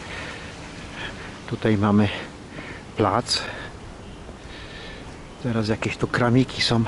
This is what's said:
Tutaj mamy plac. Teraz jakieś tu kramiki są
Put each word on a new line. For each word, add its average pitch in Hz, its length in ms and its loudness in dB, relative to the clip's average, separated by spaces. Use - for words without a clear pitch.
Tutaj 113 300 4
mamy 104 320 6
plac. 104 440 4
Teraz 113 240 2
jakieś 110 300 2
tu 117 100 2
kramiki 120 540 6
są 117 260 4